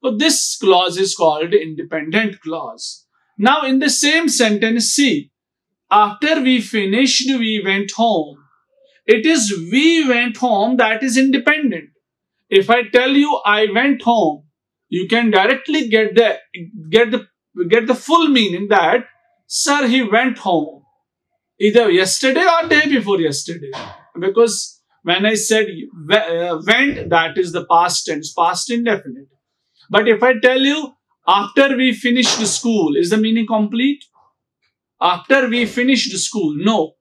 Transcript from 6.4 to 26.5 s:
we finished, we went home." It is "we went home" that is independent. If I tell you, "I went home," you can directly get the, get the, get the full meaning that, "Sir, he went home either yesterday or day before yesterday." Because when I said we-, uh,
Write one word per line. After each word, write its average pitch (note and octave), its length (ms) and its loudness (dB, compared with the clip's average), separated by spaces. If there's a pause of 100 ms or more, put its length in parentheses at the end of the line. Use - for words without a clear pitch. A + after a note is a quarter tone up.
we B3+ 120 2
finished, A3+ 680 -2 (160)
we A3 80 -2 (180)
went G3 220 -2 (100)
home." E3 340 -2 (800)
It A3 180 -2
is A3+ 140 -2 (240)
"we C#4 140 2 (220)
went A#3+ 400 -2
home" A3+ 340 0
that A3 280 0
is A3+ 160 0
independent. C4+ 640 -2 (720)
If G3 160 -2
I - 20 0 (180)
tell C4 140 2 (120)
you, D4 160 -2 (180)
"I - 20 0 (180)
went C#4 240 0 (100)
home," E3 240 0 (640)
you F#3 160 -4
can A#3 240 2
directly C4 560 0
get A3 240 2
the, A3+ 100 4 (680)
get A#3 180 2
the, A#3+ 60 -2 (540)
get A3+ 180 0
the B3 160 -2
full D#4+ 200 4 (120)
meaning G3 340 -2
that, G3 320 2 (540)
"Sir, C#4+ 180 0 (160)
he C4 80 2 (140)
went B3 320 -2
home D#3 340 -4 (840)
either A3+ 180 4 (140)
yesterday C4 460 0 (100)
or E4+ 40 2 (140)
day D4+ 100 4 (120)
before G3 320 0
yesterday." C#3+ 440 -10 (540)
Because G#3+ 320 0 (520)
when F#3 200 0
I A3 40 0 (120)
said A3 200 2 (120)
we-, - 100 -14 (300)
uh, E3+ 500 -4